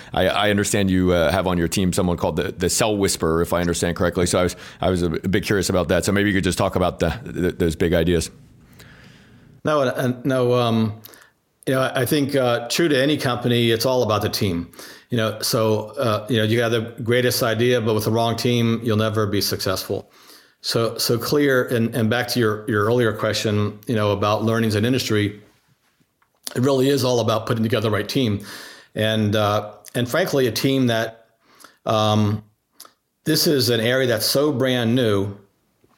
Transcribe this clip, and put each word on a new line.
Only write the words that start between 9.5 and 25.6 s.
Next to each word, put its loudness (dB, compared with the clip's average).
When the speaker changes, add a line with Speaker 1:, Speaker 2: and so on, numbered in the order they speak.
Speaker 2:
No, 2
and, 0
and -4
no, 2
um, 0
you 0
know, 0
I 0
think, 0
uh, 0
true 0
to 2
any 2
company, 0
it's 0
all 2
about 0
the -2
team. -4
You -4
know, -2
so, 0
uh, -2
you 0
know, 2
you 2
got 2
the -4
greatest 0
idea, 2
but 0
with -2
the -2
wrong 0
team, 0
you'll 0
never 0
be -2
successful. -4
So, -2
so 0
clear, 2
and, -2
and 0
back -2
to -2
your, 0
your 0
earlier 2
question, -2
you -2
know, 2
about 0
learnings 2
in 2
industry, 0